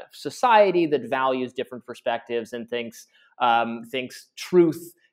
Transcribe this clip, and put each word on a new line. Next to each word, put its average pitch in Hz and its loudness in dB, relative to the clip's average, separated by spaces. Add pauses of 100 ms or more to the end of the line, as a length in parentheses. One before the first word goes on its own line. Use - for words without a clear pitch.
(120)
society 196 2
that 143 0
values 131 -2
different 123 -10
perspectives 117 -6
and 117 -10
thinks, 117 -10 (320)
um, 117 0
thinks 127 -10
truth - 2 (200)